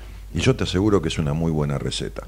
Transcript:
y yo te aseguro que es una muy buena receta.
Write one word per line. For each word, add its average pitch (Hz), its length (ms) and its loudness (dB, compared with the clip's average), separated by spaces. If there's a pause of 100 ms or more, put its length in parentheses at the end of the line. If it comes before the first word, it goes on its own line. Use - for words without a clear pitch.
(340)
y 82 60 0
yo 87 160 4
te 95 80 -2
aseguro 95 360 4
que 78 80 -2
es - 100 -2
una 73 140 0
muy 82 200 0
buena 71 260 0
receta. 60 500 -6